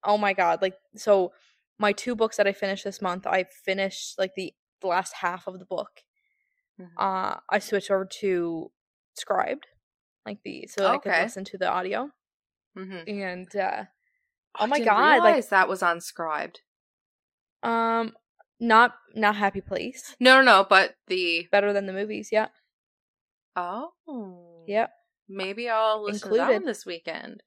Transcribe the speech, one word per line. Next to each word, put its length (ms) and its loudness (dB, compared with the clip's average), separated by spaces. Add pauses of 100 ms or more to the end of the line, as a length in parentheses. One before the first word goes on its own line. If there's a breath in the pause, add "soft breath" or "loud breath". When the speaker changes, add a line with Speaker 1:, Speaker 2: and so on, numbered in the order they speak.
Speaker 1:
oh 120 4
my 140 2
God, 300 2
like, 140 -2 (200)
so 380 2 (440)
my 140 2
two 240 -4
books 220 -2
that 100 4
I 60 0
finished 320 -6
this 160 -10
month, 260 -6
I 180 0 (200)
finished, 540 -4
like, 160 -2
the, 180 -10 (260)
the 80 -8
last 280 -2
half 320 -8
of 120 -14
the 60 -20
book. 380 -8 (760)
Speaker 2:
Mm-hmm. 180 -20
Speaker 1:
Uh, 400 -4 (120)
I 100 0
switched 320 -4
over 140 0 (140)
to 520 -4 (440)
Scribed, 500 -4 (600)
like, 200 -12
the, 220 -12
so 160 -4
that 80 2
I 80 0
could 120 -6
Speaker 2:
Okay. 120 2
Speaker 1:
listen 220 -8
to 120 -16
the 100 -2
audio. 440 -4 (680)
Speaker 2:
Mm-hmm. 320 -12 (120)
Speaker 1:
And, 340 -10
uh, 280 -2 (760)
oh 40 2
Speaker 2:
I 40 0
Speaker 1:
my 100 0
Speaker 2:
didn't 120 0
Speaker 1:
God, 100 4 (180)
like 60 4
Speaker 2:
realize 260 4
that 180 4
was 160 -4
on 160 0
Scribed. 600 -8 (1040)
Speaker 1:
Um, 500 -2 (460)
not, 340 8 (220)
not 200 2
Happy 260 -2
Place. 580 -10
Speaker 2:
No, 180 8
no, 60 8
no, 260 8
but 260 6 (120)
the 440 -2
Speaker 1:
Better 220 2
Than 140 -2
the 60 -8
Movies, 380 -8
yeah. 160 0 (1080)
Speaker 2:
Oh. 1120 -12
Speaker 1:
Yep. 240 -2 (360)
Speaker 2:
Maybe 420 -8
I'll 340 0
listen 260 -8
to 60 0
that 80 4
Speaker 1:
Included. 180 -2
Speaker 2:
one 40 -10
this 200 -8
weekend. 600 -12